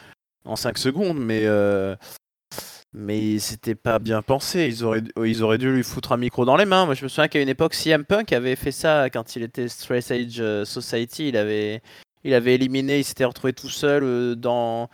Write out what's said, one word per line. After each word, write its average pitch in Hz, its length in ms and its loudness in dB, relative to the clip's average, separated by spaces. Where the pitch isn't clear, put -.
en 110 100 -6
cinq 113 220 -4
secondes, 175 420 -2
mais, 113 260 0
euh, 101 500 2
mais 107 460 -2
c'était 110 360 -6
pas 113 220 0
bien 110 240 0
pensé. 143 460 0
Ils 117 160 -4
auraient, 110 180 0
ils 113 240 0
auraient 110 160 4
dû 131 160 0
lui 127 100 2
foutre - 280 -8
un 123 60 4
micro 123 280 0
dans 131 120 6
les 202 80 4
mains. 190 200 4
Moi, 147 80 0
je 131 100 -4
me 135 40 -6
souviens 151 220 2
qu'à 147 120 2
une 135 80 2
époque, 156 240 0
C - 180 -2
M 151 140 4
Punk 208 280 0
avait 127 240 0
fait - 160 -4
ça 151 360 2
quand - 260 -6
il 120 80 -6
était 120 260 -6
Straight 123 420 -4
Edge, 120 300 -4
euh, 107 240 0
Society. 123 640 -6
Il 120 80 0
avait, 107 440 -2
il 139 100 2
avait 123 200 6
éliminé, 135 440 2
il 139 40 0
s'était - 220 0
retrouvé 123 280 -2
tout 135 160 -14
seul, 143 340 2
euh, 123 320 0
dans, 117 580 -2